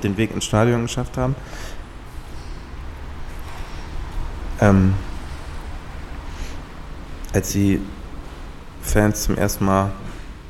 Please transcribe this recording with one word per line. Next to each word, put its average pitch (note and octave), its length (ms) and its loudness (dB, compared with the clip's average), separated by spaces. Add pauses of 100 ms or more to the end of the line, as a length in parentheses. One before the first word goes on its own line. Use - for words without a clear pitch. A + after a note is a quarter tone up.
den G2+ 160 2
Weg A2 180 2
ins G2+ 120 -2
Stadion A#2 360 6
geschafft B2 360 -2
haben. C3 180 2 (3250)
Ähm, F#2+ 340 8 (2500)
als - 200 4
die G2+ 280 6 (1000)
Fans G#2+ 420 4
zum G#2 120 4
ersten - 300 2
Mal G2 240 6 (600)